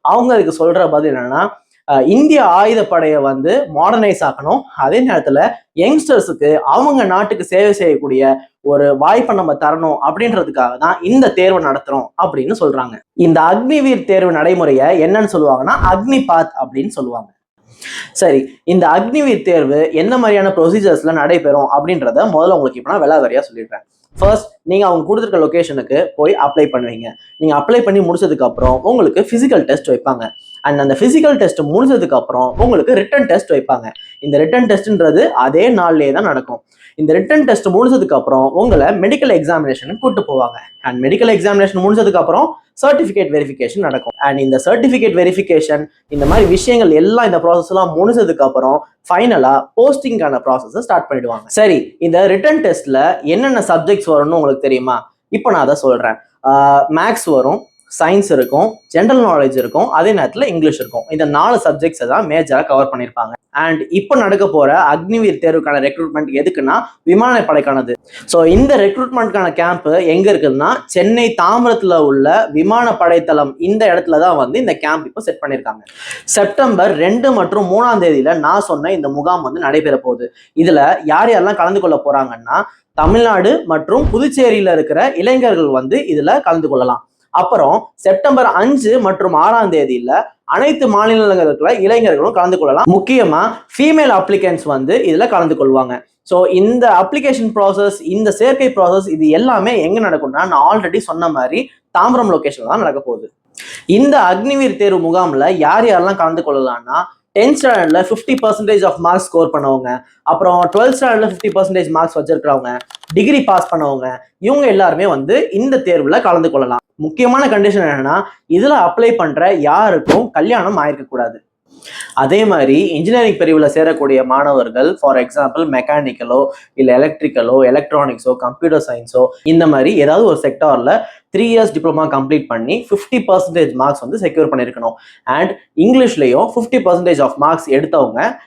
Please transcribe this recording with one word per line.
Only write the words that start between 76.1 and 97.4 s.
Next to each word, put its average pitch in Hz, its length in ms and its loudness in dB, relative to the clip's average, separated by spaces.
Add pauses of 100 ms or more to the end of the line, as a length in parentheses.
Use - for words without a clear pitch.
செப்டம்பர் 202 720 0
ரெண்டு 226 360 0
மற்றும் 202 400 -2
மூணாம் 226 300 2
தேதியில 156 360 2
நான் 160 220 0
சொன்ன 165 320 -4
இந்த 151 160 -4
முகாம் 151 340 -2
வந்து 156 180 -8
நடைபெற 147 380 0
போகுது. 123 340 -6 (240)
இதுல 160 480 4
யார் 170 260 2
யாரெல்லாம் 202 320 0
கலந்து 190 180 0
கொள்ள 165 160 0
போறாங்கன்னா 131 640 -2 (360)
தமிழ்நாடு 214 720 2
மற்றும் 175 480 -2
புதுச்சேரியில 233 600 0
இருக்கிற 160 440 0
இளைஞர்கள் 208 520 0
வந்து 131 300 -2
இதுல 151 420 0
கலந்து 165 280 -2
கொள்ளலாம். 127 380 -2 (240)
அப்புறம் 180 640 0
செப்டம்பர் 262 520 2
அஞ்சு 240 540 2
மற்றும் 190 340 0
ஆறாம் 202 380 2
தேதியில 135 500 0 (220)
அனைத்து 262 440 0
மாநிலங்களில் 208 560 2
இருக்கிற 156 300 0
இளைஞர்களும் 196 580 2
கலந்து 180 260 0
கொள்ளலாம். 151 260 0 (100)
முக்கியமா 196 460 2 (260)
ஃபீமேல் 294 520 2
அப்ளிகன்ட்ஸ் 185 440 -2
வந்து 139 340 -2
இதுல 190 320 0
கலந்து 170 260 0
கொள்வாங்க. 131 400 0 (280)
So 180 260 2
இந்த 220 420 2
அப்ளிகேஷன் 226 640 0